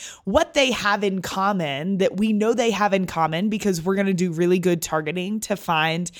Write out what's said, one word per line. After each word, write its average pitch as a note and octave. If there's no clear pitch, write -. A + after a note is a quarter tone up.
what D4+
they C4+
have G3+
in F#3+
common, F3+
that G3
we A3
know G#3+
they A#3
have G3
in G3
common, E3
because G3+
we're F#3
gonna G3
do F3
really F3
good F3
targeting F3+
to G#3
find E3